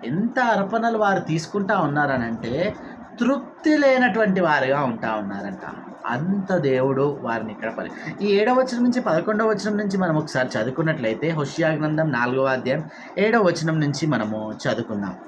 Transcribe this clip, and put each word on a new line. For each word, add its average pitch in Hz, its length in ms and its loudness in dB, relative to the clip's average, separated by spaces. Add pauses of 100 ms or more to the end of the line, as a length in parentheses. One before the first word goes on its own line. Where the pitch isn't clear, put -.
ఎంత 190 360 -2
అర్పణలు 220 580 0
వారు 196 220 2
తీసుకుంటా 190 580 -2
ఉన్నారనంటే, 139 960 0 (460)
తృప్తి 269 580 0
లేనటువంటి 247 640 4
వారుగా 143 440 4
ఉంటా 113 300 -2
ఉన్నారంట. 98 580 -8 (340)
అంత 185 500 0
దేవుడు 135 680 2
వారిని 113 300 -4
ఇక్కడ 110 200 -6
పరి-, - 520 -8
ఈ - 20 0
ఏడవ 208 280 4
వచనం 254 300 2
నుంచి 247 160 2
పదకొండవ 214 480 2
వచనం 208 280 0
నుంచి 202 220 0
మనం 165 180 2
ఒకసారి 131 420 -2
చదువుకున్నట్లయితే, 127 720 0
హోషియా 156 420 0
గ్రంథం 156 420 0
నాలుగవ 127 320 2
అధ్యాయం 131 400 0 (340)
ఏడవ 220 240 4
వచనం 160 380 2
నుంచి 143 260 0
మనము 107 460 -2
చదువుకుందాం. 107 640 -4 (120)